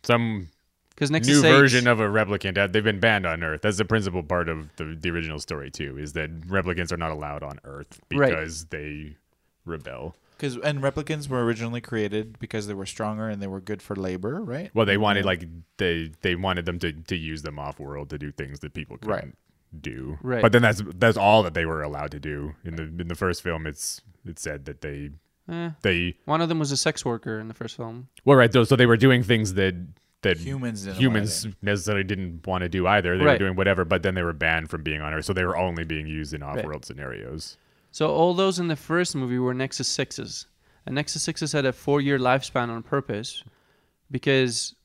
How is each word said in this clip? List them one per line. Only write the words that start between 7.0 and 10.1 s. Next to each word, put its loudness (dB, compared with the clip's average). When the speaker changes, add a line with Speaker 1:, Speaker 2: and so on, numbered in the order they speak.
Speaker 1:
allowed -8
on -12
Earth -16
Speaker 2:
Right. 4
Speaker 1:
because -4
they -12
rebel. -12